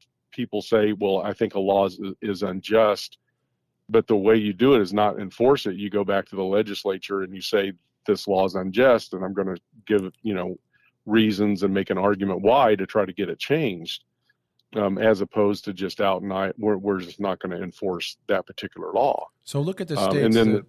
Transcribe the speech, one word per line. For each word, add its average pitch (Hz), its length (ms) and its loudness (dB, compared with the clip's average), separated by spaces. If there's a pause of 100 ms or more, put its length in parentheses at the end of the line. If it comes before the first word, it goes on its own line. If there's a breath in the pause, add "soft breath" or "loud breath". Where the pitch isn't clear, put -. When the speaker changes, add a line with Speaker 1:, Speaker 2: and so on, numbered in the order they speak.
(320)
Speaker 1:
people 113 280 -6
say, 107 320 4
"Well, 98 300 0
I 101 100 -2
think 107 220 -2
a 98 60 -2
law 98 260 4
is, 92 120 -6 (220)
is 98 220 -6
unjust," 101 760 0 (720)
but 110 180 4
the 113 100 2
way 104 200 4
you 104 160 0
do 123 220 4
it 113 80 6
is 92 100 -4
not 104 260 0
enforce 120 460 0
it. 95 120 -6
You 101 120 -6
go 101 160 -2
back 95 240 -2
to 98 80 -16
the 98 80 -2
legislature 98 800 -2
and 92 120 -10
you 95 60 -14
say, 98 320 0 (340)
"This 104 220 0
law 95 160 2
is 92 100 -2
unjust, 107 600 2
and 92 100 -6
I'm 92 80 -6
gonna 95 240 -4 (300)
give, 95 260 0 (100)
you 107 120 -4
know, 90 240 -6 (480)
reasons 104 560 2
and 98 100 2
make 95 160 -2
an 95 80 -2
argument 95 460 0
why 113 340 4
to 95 80 -2
try 101 220 0
to 92 80 -8
get 90 160 -4
it 82 80 -8
changed," 113 640 -4 (720)
um, 98 220 0
as 107 240 4
opposed 101 420 0
to 104 80 -8
just 90 280 -6
out 98 200 0
and 98 100 -8
out, 95 280 -2
"We're, 107 180 0
we're 95 240 -2
just 87 180 -14
not 95 220 -4
gonna 90 200 -8
enforce 90 580 -8 (100)
that 95 180 -2
particular - 460 -12
law." 123 360 0 (160)
Speaker 2:
So 143 180 -4
look 190 180 -6
at 180 80 -10
the 151 100 -4
Speaker 1:
Um, 104 60 0
and 95 100 0
Speaker 2:
states, 113 200 2
Speaker 1:
then 113 180 4
Speaker 2:
the, 104 60 2
Speaker 1:
the - 100 -14